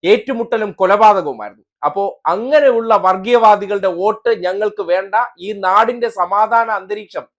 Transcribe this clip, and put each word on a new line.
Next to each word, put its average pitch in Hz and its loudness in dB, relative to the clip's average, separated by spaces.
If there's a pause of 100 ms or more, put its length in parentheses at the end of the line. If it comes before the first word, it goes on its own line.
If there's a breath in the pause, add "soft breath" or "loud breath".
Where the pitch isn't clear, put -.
ഏറ്റുമുട്ടലും 220 -2
കൊലപാതകവുമായിരുന്നു. 180 2 (220)
അപ്പോ 196 -4
അങ്ങനെയുള്ള 226 2
വർഗീയവാദികളുടെ 202 2
വോട്ട് 202 -2
ഞങ്ങൾക്ക് 202 -4
വേണ്ട, 190 -2 (240)
ഈ 190 -10
നാടിന്റെ 226 0
സമാധാന 220 0
അന്തരീക്ഷം 196 -8 (140)